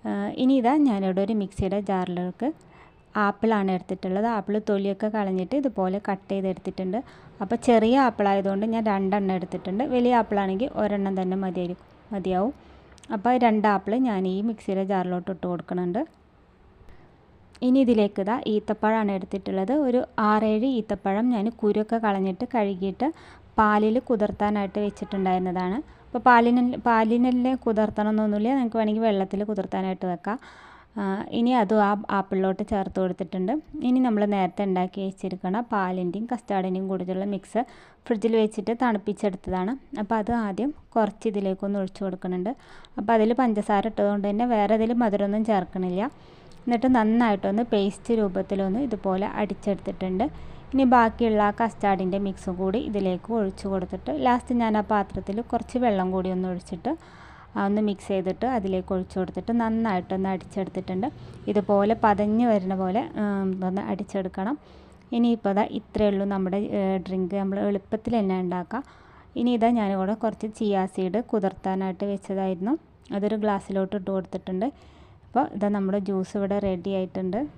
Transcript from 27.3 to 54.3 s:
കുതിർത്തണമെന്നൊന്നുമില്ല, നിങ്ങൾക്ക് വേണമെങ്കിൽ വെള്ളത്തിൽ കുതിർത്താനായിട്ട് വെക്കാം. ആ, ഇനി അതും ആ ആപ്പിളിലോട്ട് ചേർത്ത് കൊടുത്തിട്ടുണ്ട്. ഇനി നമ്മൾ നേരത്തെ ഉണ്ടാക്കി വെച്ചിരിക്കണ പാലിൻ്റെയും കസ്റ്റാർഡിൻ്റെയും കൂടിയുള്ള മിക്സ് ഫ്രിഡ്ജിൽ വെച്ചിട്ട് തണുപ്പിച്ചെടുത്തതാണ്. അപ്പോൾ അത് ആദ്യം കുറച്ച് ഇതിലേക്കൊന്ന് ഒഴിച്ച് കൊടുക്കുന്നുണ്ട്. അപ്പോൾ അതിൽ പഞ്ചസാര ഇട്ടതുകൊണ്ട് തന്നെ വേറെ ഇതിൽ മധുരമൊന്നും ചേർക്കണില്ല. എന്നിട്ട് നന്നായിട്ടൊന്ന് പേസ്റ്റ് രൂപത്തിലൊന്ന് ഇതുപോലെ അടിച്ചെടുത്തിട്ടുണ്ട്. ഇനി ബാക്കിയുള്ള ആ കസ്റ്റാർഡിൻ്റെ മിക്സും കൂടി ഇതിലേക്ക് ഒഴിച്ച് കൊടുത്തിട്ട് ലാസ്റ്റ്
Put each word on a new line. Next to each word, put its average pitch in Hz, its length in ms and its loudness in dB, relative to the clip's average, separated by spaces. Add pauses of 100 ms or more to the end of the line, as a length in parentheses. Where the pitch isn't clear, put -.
കുതിർത്തണമെന്നൊന്നുമില്ല, 214 920 0
നിങ്ങൾക്ക് 233 240 0
വേണമെങ്കിൽ 214 280 0
വെള്ളത്തിൽ 196 420 0
കുതിർത്താനായിട്ട് 190 600 -4
വെക്കാം. 196 260 -6 (600)
ആ, 202 40 -4 (360)
ഇനി 240 220 4
അതും 214 260 4
ആ 202 60 2 (260)
ആപ്പിളിലോട്ട് 190 440 0 (100)
ചേർത്ത് 196 300 -2
കൊടുത്തിട്ടുണ്ട്. 185 500 -2 (360)
ഇനി 254 100 4 (100)
നമ്മൾ 208 140 2 (120)
നേരത്തെ 190 340 0
ഉണ്ടാക്കി 185 380 -2
വെച്ചിരിക്കണ 190 640 -4
പാലിൻ്റെയും 185 640 -2
കസ്റ്റാർഡിൻ്റെയും 190 580 -2
കൂടിയുള്ള 185 420 -4
മിക്സ് 214 280 -4 (440)
ഫ്രിഡ്ജിൽ 226 360 0
വെച്ചിട്ട് 214 300 -2 (120)
തണുപ്പിച്ചെടുത്തതാണ്. 196 880 -2 (280)
അപ്പോൾ 226 200 -2
അത് 233 100 -2 (120)
ആദ്യം 208 260 -2 (260)
കുറച്ച് 214 360 0
ഇതിലേക്കൊന്ന് 196 500 -2
ഒഴിച്ച് 185 240 -8
കൊടുക്കുന്നുണ്ട്. 180 460 -4 (460)
അപ്പോൾ 208 200 0
അതിൽ 220 140 4 (100)
പഞ്ചസാര 208 520 2
ഇട്ടതുകൊണ്ട് 202 360 0
തന്നെ 220 160 0 (100)
വേറെ 208 240 4
ഇതിൽ 226 120 2 (120)
മധുരമൊന്നും 202 480 0
ചേർക്കണില്ല. 185 520 0 (640)
എന്നിട്ട് 240 300 2
നന്നായിട്ടൊന്ന് 214 680 2 (100)
പേസ്റ്റ് 202 460 0
രൂപത്തിലൊന്ന് 196 680 0
ഇതുപോലെ 190 400 -2 (140)
അടിച്ചെടുത്തിട്ടുണ്ട്. 190 800 -2 (500)
ഇനി 269 120 4 (100)
ബാക്കിയുള്ള 226 540 4
ആ - 100 4
കസ്റ്റാർഡിൻ്റെ 196 680 0
മിക്സും 185 340 -6
കൂടി 190 180 0 (100)
ഇതിലേക്ക് 190 500 -2
ഒഴിച്ച് 196 340 -4
കൊടുത്തിട്ട് 190 400 -4 (140)
ലാസ്റ്റ് 247 360 2